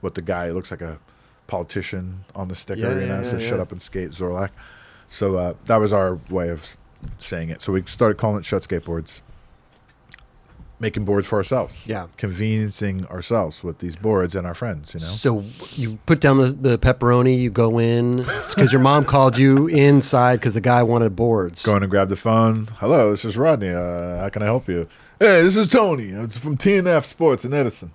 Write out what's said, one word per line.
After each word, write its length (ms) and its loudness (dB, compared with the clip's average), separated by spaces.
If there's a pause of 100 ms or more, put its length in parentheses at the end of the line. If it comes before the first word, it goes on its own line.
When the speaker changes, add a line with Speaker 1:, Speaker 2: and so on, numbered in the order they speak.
Speaker 1:
with 120 -8
the 60 -8
guy 280 -6
who 40 -6
looks 180 -8
like 120 -12
a 160 -12 (480)
politician 800 -10 (100)
on 140 -10
the 80 -10
sticker, 240 -10
Speaker 2:
Yeah, 140 -4
Speaker 1:
you 60 -4
Speaker 2:
yeah, 80 -6
Speaker 1:
know, 140 -6
Speaker 2:
yeah, 80 -6
Speaker 1:
so 60 -4
Speaker 2:
yeah. 120 -6
Speaker 1:
"Shut 120 -4
Up 120 -10
and 80 -16
Skate 300 -10
Zorlak." 400 -6 (560)
So, 300 -4
uh, 180 -2 (120)
that 100 2
was 160 2
our 260 0 (120)
way 180 -4
of 280 -12 (420)
saying 320 -10
it. 120 -12
So 100 -6
we 140 0
started 300 0
calling 220 -2
it 60 -10
Shut 180 -4
Skateboards, 580 -8 (1600)
making 240 -4
boards 240 0
for 80 -2
ourselves. 500 -4
Speaker 2:
Yeah. 200 -8 (100)
Speaker 1:
Conveniencing 920 -4
ourselves 560 -4
with 160 -8
these 160 -10
boards 400 0
and 120 -6
our 80 -8
friends, 400 -10
you 60 -10
know? 60 -8
Speaker 2:
So 380 -4 (300)
you 320 -8
put 140 2
down 180 6
the, 80 4
the 320 0
pepperoni, 600 4
you 120 0
go 280 2
in. 420 0
It's 360 -6
'cause 160 6
your 80 4
mom 240 6
called 340 4
you 300 6
inside 720 6
'cause 120 0
the 60 0
guy 220 4
wanted 320 2
boards. 480 0
Speaker 1:
Go 140 2
in 80 2
and 60 -4
grab 180 2
the 80 -2
phone. 520 2 (100)
"Hello, 340 4
this 120 -4
is 120 -6
Rodney. 320 0
Uh, 500 -6
how 100 -6
can 140 -6
I 40 -2
help 220 -2
you?" 200 -4 (320)
"Hey, 220 6
this 140 4
is 120 2
Tony. 400 2
It's 300 -10
from 180 -6
T 200 2
and 120 0
F 160 2
Sports 400 0
in 100 -6
Edison. 400 -4